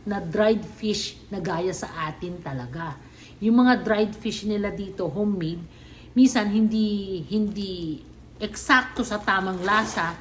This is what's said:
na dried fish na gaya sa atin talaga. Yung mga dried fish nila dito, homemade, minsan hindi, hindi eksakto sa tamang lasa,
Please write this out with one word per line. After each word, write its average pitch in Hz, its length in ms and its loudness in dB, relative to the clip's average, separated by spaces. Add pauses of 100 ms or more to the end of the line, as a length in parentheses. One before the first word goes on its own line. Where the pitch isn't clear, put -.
na 202 160 -4
dried 208 400 4
fish - 560 -4 (160)
na 196 80 -6
gaya 180 320 -2
sa - 160 -6 (240)
atin 175 320 -8
talaga. 139 560 -6 (400)
Yung 226 240 6
mga 247 240 4
dried 214 240 2
fish - 320 -6
nila 208 240 -2
dito, 190 400 -6
homemade, 170 560 -2 (480)
minsan 247 400 4
hindi, 208 800 2
hindi 185 720 -2 (320)
eksakto 254 720 0
sa 208 160 -4
tamang 185 400 0
lasa, 202 580 0